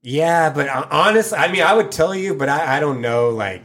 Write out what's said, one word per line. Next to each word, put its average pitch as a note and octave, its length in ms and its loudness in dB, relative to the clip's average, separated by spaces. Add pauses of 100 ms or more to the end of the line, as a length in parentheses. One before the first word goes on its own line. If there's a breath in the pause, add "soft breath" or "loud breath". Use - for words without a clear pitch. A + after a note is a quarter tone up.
Yeah, D#3+ 480 2
but, C#3+ 180 -2
uh, C#3 220 -4
honest, G#3+ 420 2
I E3 140 0
mean, F3+ 160 0
I F3+ 120 4
would A3 180 0
tell E3 200 0
you, F#3+ 220 -4
but C#3 140 -2
I, C#3+ 300 0
I - 20 0
don't C#3+ 200 -2
know, A#2+ 300 0
like, G2+ 340 -6